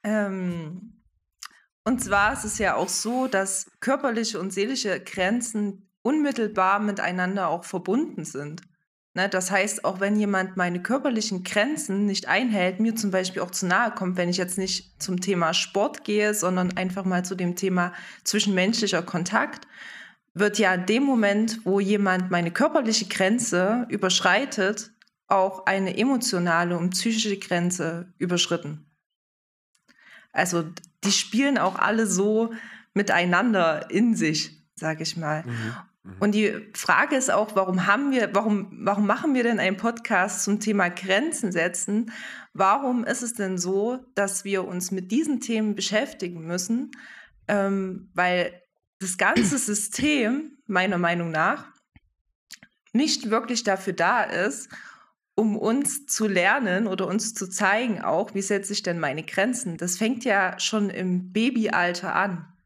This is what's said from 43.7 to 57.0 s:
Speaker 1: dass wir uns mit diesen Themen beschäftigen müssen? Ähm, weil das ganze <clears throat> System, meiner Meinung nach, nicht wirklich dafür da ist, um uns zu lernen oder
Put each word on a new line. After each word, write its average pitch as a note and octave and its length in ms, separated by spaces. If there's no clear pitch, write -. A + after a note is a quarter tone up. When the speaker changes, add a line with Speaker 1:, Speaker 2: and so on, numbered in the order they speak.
Speaker 1:
dass G3 320
wir F#3+ 220
uns F3+ 240
mit F#3 200
diesen C#4 300
Themen A3 340
beschäftigen F#3 720
müssen? F#3 460
Ähm, G3 680
weil F3+ 480
das F#3+ 180
ganze A3+ 400
<clears throat> - 0
System, C4 1000
meiner F#3 320
Meinung E3+ 320
nach, F3+ 340
nicht C4 360
wirklich A#3 340
dafür F#3+ 300
da G3 300
ist, - 460
um G#3+ 200
uns B3+ 520
zu - 200
lernen G3 600
oder F#3 200